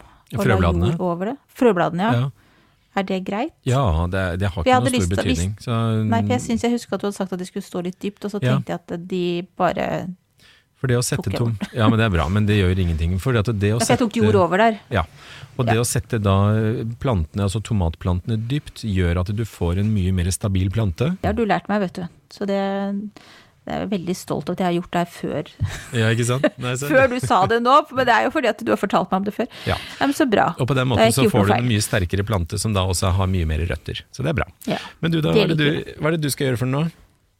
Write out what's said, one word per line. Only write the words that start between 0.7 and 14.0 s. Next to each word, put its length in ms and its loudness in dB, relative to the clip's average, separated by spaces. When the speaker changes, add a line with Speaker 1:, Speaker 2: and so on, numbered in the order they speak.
Speaker 1:
jord 100 -4
over 260 -2
det. 100 -6
Frøbladene, 480 2
ja. 180 2
Speaker 2:
Ja. 100 0
Speaker 1:
Er 80 0
det 200 -4
greit? 280 -4
Speaker 2:
Ja, 440 2
det, 320 -2
det 80 0
har 140 -4
Speaker 1:
For 20 -2
jeg 80 4
Speaker 2:
ikke 20 6
Speaker 1:
hadde 160 2
Speaker 2:
noe 0 -
stor 80 0
Speaker 1:
lyst 100 2
til 100 0
å, 80 -2
hvis 120 0
Speaker 2:
betydning, 220 -2
så 480 0
Speaker 1:
Nei, 140 2
for 120 0
jeg 60 0
synes 240 -2
jeg 80 0
husket 200 -4
at 80 -4
du 60 -4
hadde 100 -4
sagt 160 -6
at 60 -6
de 80 -8
skulle 180 -10
stå 200 -8
litt 160 -8
dypt, 240 -8
og 80 -6
så 100 -6
Speaker 2:
Ja. 140 2
Speaker 1:
tenkte 160 -4
jeg 80 -6
at 280 -12
de 380 -2
bare 300 0
Speaker 2:
For 120 -4
det 100 2
å 60 0
sette 180 -4
Speaker 1:
tok 100 -4
jeg 60 -4
Speaker 2:
tom-, 180 0
Speaker 1:
bort. 160 -10
Speaker 2:
ja, 160 2
men 100 4
det 80 2
er 40 0
bra, 180 0
men 180 2
det 120 2
gjør 180 4
ingenting. 440 0
For 120 -2
det 160 2
at 100 -2
det 140 2
å 60 0
Speaker 1:
Ja, 60 0
for 100 2
jeg 60 0